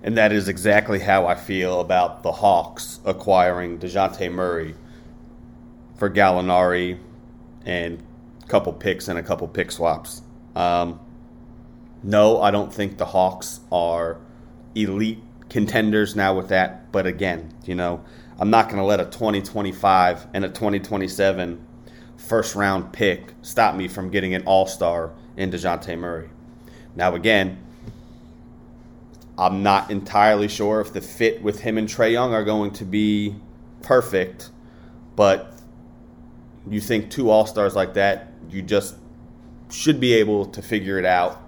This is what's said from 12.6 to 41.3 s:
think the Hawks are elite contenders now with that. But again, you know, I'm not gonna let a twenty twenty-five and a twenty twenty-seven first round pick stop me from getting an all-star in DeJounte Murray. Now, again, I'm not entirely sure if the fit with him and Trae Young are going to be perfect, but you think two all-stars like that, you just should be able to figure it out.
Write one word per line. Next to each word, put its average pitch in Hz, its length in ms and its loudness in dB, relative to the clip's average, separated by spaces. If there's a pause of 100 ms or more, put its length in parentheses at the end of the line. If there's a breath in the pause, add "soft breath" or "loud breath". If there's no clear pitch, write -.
think 101 240 -6
the 82 80 -2
Hawks - 540 -2 (120)
are 85 480 -2 (560 loud breath)
elite 110 460 -2 (280)
contenders 107 680 0
now 95 200 2
with 92 140 -6
that. 92 420 0
But 95 160 0
again, 87 460 -4 (120)
you 92 100 -8
know, 87 300 -4 (340 loud breath)
I'm 107 120 2
not 113 180 4
gonna 98 160 -2
let 101 160 2
a 82 40 -2
twenty 104 360 -2
twenty-five 92 920 0
and 98 120 -4
a 87 40 -6
twenty 101 300 -2
twenty-seven 95 840 -2 (500 loud breath)
first - 400 -2
round 98 380 -2
pick 95 480 -2
stop 110 340 0
me 95 120 -4
from 92 240 -8
getting 92 240 -2
an 90 100 -4
all-star 87 680 0 (240 loud breath)
in 95 140 -4
DeJounte 85 480 -4
Murray. 85 320 -10 (680 loud breath)
Now, 87 200 2
again, 95 480 2 (1700 loud breath)
I'm 95 260 0
not 98 280 2
entirely 104 560 2
sure 107 340 0
if - 120 -8
the 92 80 -6
fit - 420 -2
with 104 160 -2
him 110 180 -2
and 107 100 -2
Trae 113 240 2
Young 120 220 0
are 110 100 0
going 104 300 0
to 104 120 -10
be 104 500 0 (460)
perfect, 101 680 0 (680 loud breath)
but 98 380 2 (1120)
you 104 140 -4
think 107 300 -2
two 113 180 0
all-stars 107 460 2
like 92 200 -2
that, 98 360 0 (180)
you 95 120 -8
just 101 340 -2 (760)
should 147 300 0
be 123 140 4
able 104 340 2
to 98 140 -14
figure 98 360 -4
it 90 80 -2
out. 90 420 2